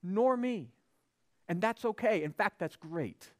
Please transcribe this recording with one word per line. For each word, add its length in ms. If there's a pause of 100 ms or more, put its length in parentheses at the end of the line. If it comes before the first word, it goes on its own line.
nor 340
me. 320 (760)
And 120
that's 240
okay. 400
In 100
fact, 260
that's 160
great. 520 (120)